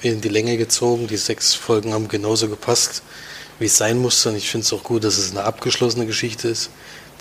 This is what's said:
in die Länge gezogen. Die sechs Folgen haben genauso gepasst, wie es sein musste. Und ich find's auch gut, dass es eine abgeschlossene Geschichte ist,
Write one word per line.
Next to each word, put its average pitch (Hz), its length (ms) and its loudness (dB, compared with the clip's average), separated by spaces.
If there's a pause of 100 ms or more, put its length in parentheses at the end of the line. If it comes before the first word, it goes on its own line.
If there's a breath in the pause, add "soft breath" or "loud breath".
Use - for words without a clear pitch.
in 113 200 0
die 110 80 0
Länge 110 280 2
gezogen. 120 500 0
Die 107 100 -4
sechs - 360 0
Folgen 110 400 0
haben 110 140 0
genauso 107 420 0
gepasst, - 540 0 (560 loud breath)
wie 113 60 0
es 101 120 4
sein 113 220 4
musste. 120 300 2
Und 110 60 -2
ich 101 140 -4
find's 113 240 0
auch 104 100 -6
gut, 113 200 0
dass 98 140 2
es 95 140 -2
eine 98 120 -4
abgeschlossene 117 640 0
Geschichte 113 440 -2
ist, - 220 -4 (500 loud breath)